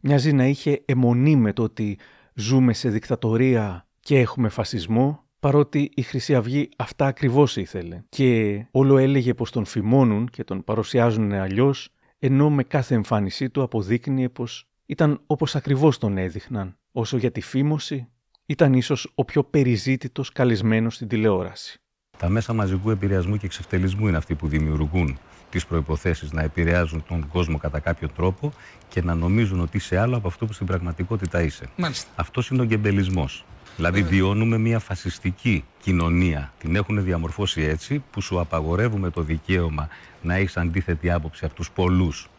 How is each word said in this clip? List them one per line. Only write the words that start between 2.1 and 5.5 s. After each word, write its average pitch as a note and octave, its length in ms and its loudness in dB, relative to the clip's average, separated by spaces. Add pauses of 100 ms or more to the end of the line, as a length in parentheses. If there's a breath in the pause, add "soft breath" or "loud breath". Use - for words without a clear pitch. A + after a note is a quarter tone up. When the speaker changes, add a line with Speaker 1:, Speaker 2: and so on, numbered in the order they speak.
Speaker 1:
ζούμε B2 380 4
σε A#2+ 160 -2
δικτατορία A2 960 0 (140)
και C#3+ 180 2
έχουμε A#2+ 300 2
φασισμό, A2+ 760 0 (180)
παρότι C#3+ 540 2